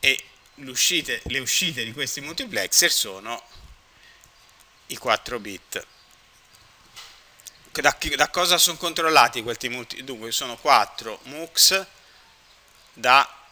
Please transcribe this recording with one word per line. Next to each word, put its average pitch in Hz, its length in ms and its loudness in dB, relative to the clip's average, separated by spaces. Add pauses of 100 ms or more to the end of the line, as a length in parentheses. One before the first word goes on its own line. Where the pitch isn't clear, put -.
E 131 180 2 (320)
l'uscite, 135 680 -2
le 123 160 -4
uscite 131 420 -2
di 110 100 -8
questi 135 280 -8
multiplexer 156 720 0
sono 107 520 -6 (1400)
i 123 100 -12
quattro 120 440 -2
bit. 101 440 -12 (1900)
Da 147 240 0
chi, - 180 -6
da 147 160 2
cosa 175 260 2
sono 165 220 2
controllati 160 640 2
questi 117 260 -8
multi-, 123 360 -12
dunque 117 260 -12
sono 120 260 -6
quattro 113 680 2
MUX 165 600 2 (1080)
da 127 360 4 (240)